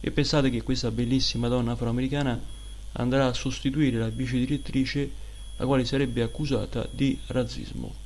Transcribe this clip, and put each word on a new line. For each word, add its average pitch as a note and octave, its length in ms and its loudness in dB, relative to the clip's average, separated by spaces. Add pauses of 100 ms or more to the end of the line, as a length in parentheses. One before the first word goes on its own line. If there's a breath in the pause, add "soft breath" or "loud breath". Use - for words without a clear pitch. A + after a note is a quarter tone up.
E - 100 0
pensate C#3+ 400 4
che A#2 140 -2
questa B2 260 0
bellissima A#2+ 560 2
donna A#2+ 280 2
afroamericana B2+ 640 0 (580 loud breath)
andrà C3 320 4
a B2 80 2
sostituire C3+ 640 2
la A2+ 100 0
vice A#2+ 280 -2
direttrice, C3+ 720 0 (500 loud breath)
la - 60 -2
quale C3 200 4
sarebbe B2 380 0
accusata A#2 680 -2
di C#3 260 2 (100)
razzismo. B2 680 -4 (120)